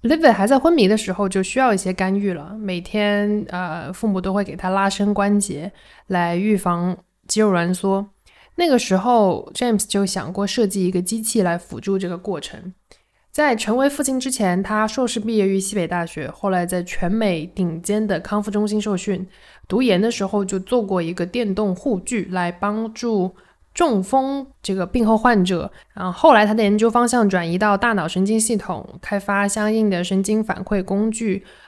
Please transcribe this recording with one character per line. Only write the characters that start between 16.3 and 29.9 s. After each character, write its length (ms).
后 200
来 140
在 200
全 260
美 340
顶 380
尖 240
的 140
康 200
复 80
中 180
心 140
受 160
训。 300
读 160
研 180
的 80
时 160
候 200
就 160
做 200
过 220
一 100
个 140
电 260
动 220
护 260
具 300
来 200
帮 440
助 400
中 280
风 440
这 120
个 120
病 200
后 120
患 260
者。 260
然 100
后 80
后 220
来 140
他 80
的 80
研 160
究 120
方 160
向 220
转 180
移 120
到 180
大 160
脑 160
神 160
经 160
系 160
统， 460
开 180
发 260
相 240
应 200